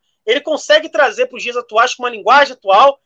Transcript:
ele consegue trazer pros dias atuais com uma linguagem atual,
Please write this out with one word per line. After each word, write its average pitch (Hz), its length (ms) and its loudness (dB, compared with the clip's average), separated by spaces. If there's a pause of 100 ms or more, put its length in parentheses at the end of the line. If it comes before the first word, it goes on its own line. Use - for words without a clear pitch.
(240)
ele 254 160 -2
consegue 311 480 -2
trazer 254 380 -2
pros 247 160 -12
dias 240 160 -10
atuais 240 380 -2
com 254 80 -10
uma 247 60 -4
linguagem 240 440 0
atual, 240 520 2